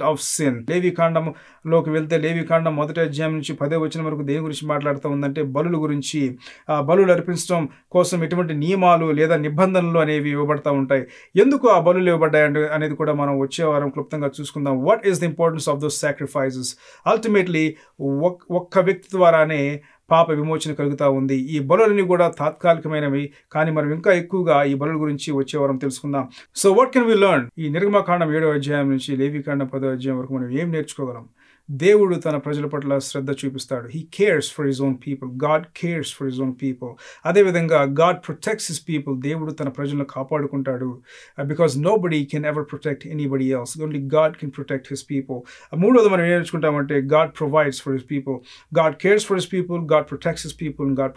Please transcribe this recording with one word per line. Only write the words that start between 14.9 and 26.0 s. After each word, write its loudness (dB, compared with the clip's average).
is 0
the -2
importance -2
of 0
those -4
sacrifices? -6
Ultimately, 0
ఒక్-, -2
ఒక్క 0
వ్యక్తి 0
ద్వారానే 4
పాప 4
విమోచన -2
కలుగుతా 0
ఉంది. 0
ఈ -4
బలులన్నీ 4
కూడా 2
తాత్కాలికమైనవి, -2
కానీ 0
మనం 0
ఇంకా 2
ఎక్కువగా 2
ఈ 0
బలుల -2
గురించి -4
వచ్చే -2
వారం 0
తెలుసుకుందాం. -4